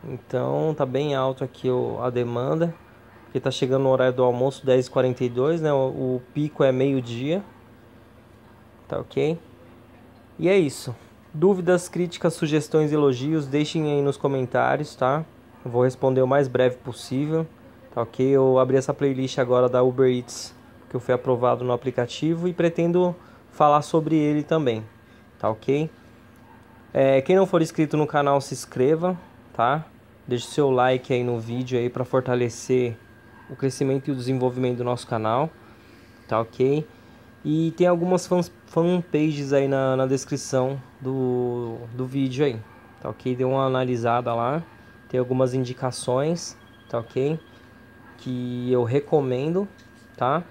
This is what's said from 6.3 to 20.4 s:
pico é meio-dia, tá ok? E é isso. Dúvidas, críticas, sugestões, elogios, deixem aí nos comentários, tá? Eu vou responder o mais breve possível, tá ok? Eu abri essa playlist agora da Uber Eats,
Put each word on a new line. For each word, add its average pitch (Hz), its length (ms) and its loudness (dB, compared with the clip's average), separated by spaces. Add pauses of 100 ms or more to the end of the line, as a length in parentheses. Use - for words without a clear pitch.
pico 147 300 -2
é 135 80 6
meio-dia, 131 720 0 (1400)
tá - 120 -6
ok? 147 380 -2 (1040)
E 165 100 0
é 202 80 4
isso. 131 380 -2 (360)
Dúvidas, 180 560 2
críticas, 170 460 -2
sugestões, 151 580 0
elogios, 143 540 0
deixem 151 460 -2
aí 143 100 0
nos 139 160 -2
comentários, 135 760 -2
tá? 139 280 0 (400)
Eu 127 60 -10
vou 120 140 2
responder 131 400 2
o 127 40 2
mais 139 200 4
breve 123 300 2
possível, 147 680 -4 (480)
tá 117 80 -2
ok? 117 240 -2
Eu 135 320 6
abri 127 200 4
essa 131 180 0
playlist 131 420 -2
agora 123 320 4
da 127 140 2
Uber 131 260 4
Eats, 123 420 -6 (380)